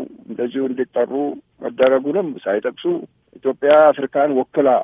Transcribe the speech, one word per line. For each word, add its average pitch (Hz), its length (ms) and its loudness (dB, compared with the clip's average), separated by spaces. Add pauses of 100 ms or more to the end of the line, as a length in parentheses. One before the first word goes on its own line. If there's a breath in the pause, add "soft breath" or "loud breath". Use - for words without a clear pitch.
(220)
እንደዚሁ 123 420 -6
እንዲጠሩ 127 480 -4 (480)
መደረጉንም 131 680 0 (100)
ሳይጠቅሱ 104 460 -4 (500)
ኢትዮጵያ 135 380 0 (120)
አፍሪካን 139 500 0
ወክላ 135 340 0 (160)